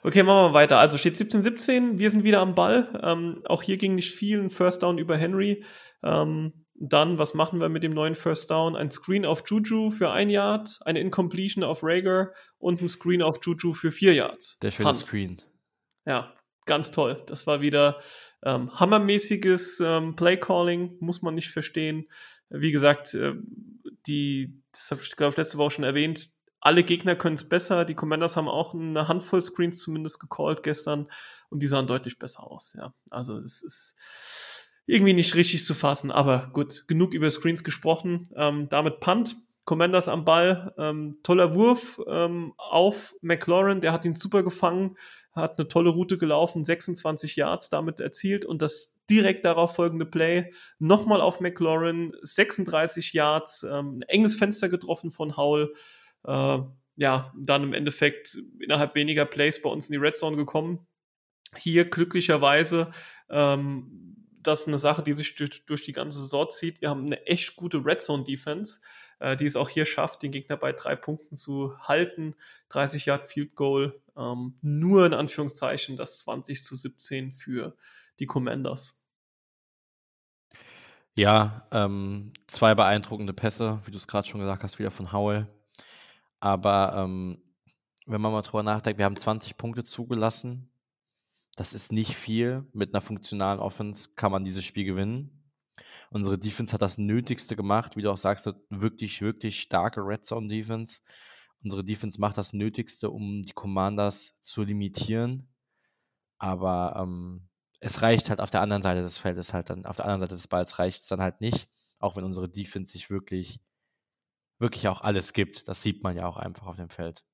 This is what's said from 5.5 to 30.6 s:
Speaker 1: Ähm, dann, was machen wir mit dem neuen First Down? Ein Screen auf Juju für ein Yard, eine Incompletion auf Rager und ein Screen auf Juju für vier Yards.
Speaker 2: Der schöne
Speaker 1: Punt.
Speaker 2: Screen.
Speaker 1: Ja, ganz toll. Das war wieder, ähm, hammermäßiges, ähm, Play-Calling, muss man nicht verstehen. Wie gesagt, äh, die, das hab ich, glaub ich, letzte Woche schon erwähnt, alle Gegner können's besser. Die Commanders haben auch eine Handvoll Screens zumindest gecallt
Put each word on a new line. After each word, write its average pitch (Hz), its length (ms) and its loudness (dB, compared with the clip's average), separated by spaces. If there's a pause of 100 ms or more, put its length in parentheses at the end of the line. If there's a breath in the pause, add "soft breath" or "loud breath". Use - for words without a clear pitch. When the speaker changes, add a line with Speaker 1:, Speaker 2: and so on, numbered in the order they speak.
Speaker 1:
Ähm, 156 720 -2
dann, 156 460 2
was 151 160 0
machen 160 260 0
wir 160 80 2
mit 160 140 -2
dem 156 100 -2
neuen 156 220 0
First 156 340 -2
Down? 160 260 0
Ein 147 140 -4
Screen 190 380 -2
auf 156 180 0
Juju 220 460 0
für 190 180 0
ein 202 220 2
Yard, 208 540 0
eine 165 160 0
Incompletion 185 600 -2
auf 156 200 -2
Rager 185 500 2 (240 loud breath)
und 175 240 0
ein 175 60 0
Screen 175 340 2
auf 160 220 2
Juju 170 300 -2
für 160 180 -2
vier 180 240 8
Yards. - 440 -2
Speaker 2:
Der 104 120 -2
schöne 214 180 2
Speaker 1:
Punt. 120 160 0
Speaker 2:
Screen. 95 360 -4 (640)
Speaker 1:
Ja, 123 260 -2 (320)
ganz 156 240 0
toll. 135 380 0
Das 143 180 -10
war 147 160 2
wieder, 143 400 4 (400 loud breath)
ähm, 127 380 -2
hammermäßiges, 202 1040 4
ähm, 160 300 0
Play-Calling, 175 840 2
muss 175 220 -4
man 160 140 -2
nicht 165 160 -6
verstehen. 156 560 -4 (420 loud breath)
Wie 147 220 0
gesagt, 143 420 4
äh, 143 220 -2 (720)
die, 143 640 -4
das - 180 -10
hab 135 100 -6
ich, - 160 -10
glaub 143 180 2
ich, - 40 -2
letzte 156 220 -4
Woche 147 120 2
schon 147 120 -6
erwähnt, 147 480 -2 (300)
alle 165 220 6
Gegner 175 320 2
können's 165 320 -2
besser. 175 380 2
Die 156 100 -6
Commanders 160 400 -2
haben 156 140 0
auch 160 240 -2
eine 160 340 -2
Handvoll 180 320 0
Screens 175 400 -2
zumindest 160 400 -8
gecallt 151 420 -4